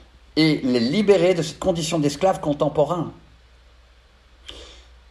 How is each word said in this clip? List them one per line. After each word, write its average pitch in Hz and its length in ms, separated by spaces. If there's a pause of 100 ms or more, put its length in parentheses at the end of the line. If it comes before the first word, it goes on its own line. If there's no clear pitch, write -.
(360)
et 156 280
les 123 160
libérer 190 540
de 170 80
cette - 180
condition 170 400
d'esclave 185 400
contemporain. 151 720 (2000)